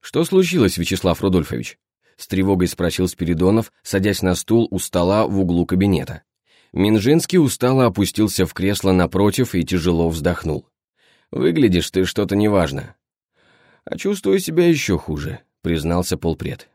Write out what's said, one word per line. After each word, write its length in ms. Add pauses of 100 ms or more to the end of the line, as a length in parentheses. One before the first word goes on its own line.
«Что 220
случилось, 520
Вячеслав 460
Рудольфович?» 560 (380)
с 100
тревогой 420
спросил 400
Спиридонов, 640 (100)
садясь 380
на 140
стул 360
у 80
стола 480
в 140
углу 240
кабинета. 580 (500)
Минжинский 640
устало 480
опустился 580
в 80
кресло 400
напротив 640
и 100
тяжело 440
вздохнул. 580 (640)
«Выглядишь 600
ты 140
что-то 300
неважно». 640 (880)
«А 120
чувствую 440
себя 280
еще 300
хуже», 420 (220)
признался 540
полпред. 580